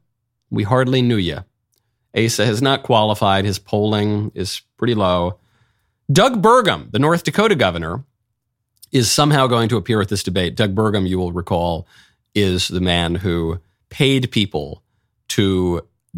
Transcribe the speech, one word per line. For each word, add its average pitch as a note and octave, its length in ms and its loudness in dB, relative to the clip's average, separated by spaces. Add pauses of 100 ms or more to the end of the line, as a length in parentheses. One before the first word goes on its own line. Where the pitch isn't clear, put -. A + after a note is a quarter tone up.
(480)
we A2 140 -2
hardly B2+ 400 2
knew A#2+ 160 2
ya. E2 240 -4 (760)
Asa A2+ 300 0
has A2 160 0
not C3+ 200 2
qualified. G#2+ 640 2
His G2+ 140 -2
polling G#2 760 -2
is - 280 -8 (160)
pretty A#2+ 160 0
low. F2+ 440 0 (720)
Doug G#3+ 300 2
Burgum, G3 500 2
the - 80 -2
North D#3+ 240 2
Dakota G#3 320 2
governor, E2+ 500 -2 (880)
is B2 220 0
somehow D3 340 4
going A#2 220 2
to A#2 80 0
appear G#2+ 240 -2
at G2 80 -2
this G2+ 140 -4
debate. F2+ 340 -4
Doug G#2 180 -2
Burgum, G#2 320 0
you F#2 120 -2
will F2+ 120 -4
recall, E2+ 560 -4 (480)
is F#2 340 0
the F2+ 120 -4
man F2 360 0
who E2+ 440 -4 (300)
paid C3+ 420 0
people D#2 500 -4 (460)
to F#2 580 0 (320)